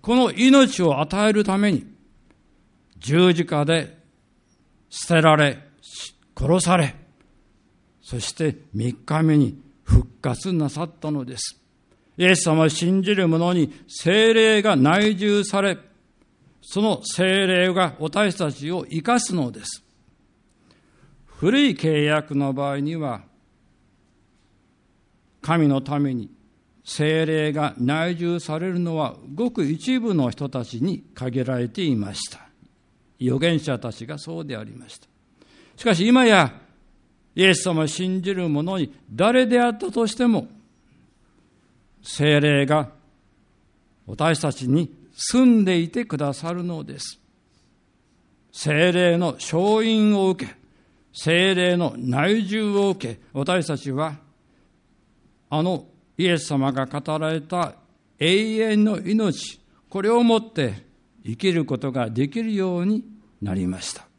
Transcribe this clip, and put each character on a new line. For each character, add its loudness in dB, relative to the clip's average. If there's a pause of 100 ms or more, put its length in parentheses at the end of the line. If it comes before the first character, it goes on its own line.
こ 0
の 4
命 4
を 2
与 0
え 2
る 2
た 0
め 2
に -2 (1120)
十 2
字 0
架 -2
で -2 (920)
捨 -4
て 4
ら 6
れ、 0 (720)
殺 0
さ 2
れ、 0 (1080)
そ -10
し -8
て -2 (160)
三 -2
日 -4
目 4
に 2 (260)
復 6 (140)
活 -4
な 0
さ -6
っ -12 (100)
た -6
の -4
で -14
す。 -10 (600)
イ 2
エ 8
ス 0
様 4
を 4
信 0
じ 0
る 2
者 2
に 0 (160)
聖 2
霊 6
が 2
内 4
住 0
さ -2
れ、 0 (840)
そ -4
の 0
聖 0
霊 2
が 0
私 0
た -4
ち -10
を -6
生 -6
か 2
す -4
の -2
で -16
す。 -14 (1400)
古 2
い 4
契 0
約 0
の 0
場 -4
合 -4
に -4
は、 -6 (2250)
神 2
の 2
た -6
め -2
に -8 (540)
聖 -2
霊 -2
が -2
内 0
住 -4
さ -8
れ -4
る -2
の -2
は -4 (180)
ご -2
く -2
一 -2
部 -2
の 2
人 -6
た -6
ち -8
に -4 (120)
限 -4
ら -4
れ -2
て -8
い 0
ま -4
し -10
た。 -20 (680)
預 -2
言 0
者 -4
た -8
ち -14
が -12
そ -12
う -12
で -10
あ -12
り -18
ま -20
し -20
た。 -20 (680)
し -18
か 4
し 2
今 6
や、 4 (760)
イ 2
エ 6
ス -4
様 0
を -2
信 -4
じ -4
る -2
者 -2
に -4 (180)
誰 2
で 2
あ 2
っ -10
た -8
と -2
し -6
て -2
も、 0 (1600)
聖 0
霊 2
が -2 (1120)
私 -2
た -2
ち -6
に 0 (180)
住 2
ん 6
で 2
い -2
て -6
く -8
だ -2
さ -8
る -6
の -8
で -16
す。 -14 (1300)
聖 0
霊 2
の -2
掌 0
印 2
を 2
受 -6
け、 -18 (580)
聖 0
霊 2
の -2
内 0
住 -2
を 2
受 -8
け、 -20 (120)
私 -2
た -4
ち -10
は -6 (1300)
あ 0
の -2 (300)
イ 0
エ 2
ス -8
様 0
が -4
語 -6
ら -2
れ -4
た -6 (440)
永 0
遠 2
の 0
命、 -4 (280)
こ -8
れ 0
を 4
も 4
っ -6
て -4 (380)
生 -8
き 0
る 0
こ -4
と -6
が -4
で -2
き -6
る -4
よ -2
う -2
に -2 (360)
な -6
り -4
ま -6
し -12
た。 -18 (120)